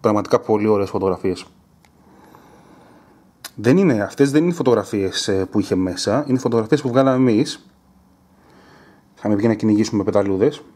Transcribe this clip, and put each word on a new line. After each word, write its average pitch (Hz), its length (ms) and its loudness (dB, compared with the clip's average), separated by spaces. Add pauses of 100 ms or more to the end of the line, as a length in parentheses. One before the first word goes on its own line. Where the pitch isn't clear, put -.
Πραγματικά 107 380 2
πολύ 107 280 0
ωραίες 101 220 0
φωτογραφίες. 92 560 -4 (2000)
Δεν 120 220 2
είναι, 143 240 2
αυτές 139 300 0
δεν 151 120 2
είναι 175 100 0
φωτογραφίες, 104 760 -2
ε, 95 180 0
που 104 140 -2
είχε 95 160 -2
μέσα, 98 520 -2
είναι 127 120 0
φωτογραφίες 117 420 0
που 127 80 -4
βγάλαμε 131 420 2
εμείς. - 380 -2 (1500)
Είχαμε 107 180 0
βγει 104 120 0
να 113 60 2
κυνηγήσουμε 107 500 0
πεταλούδες. 101 580 0 (140)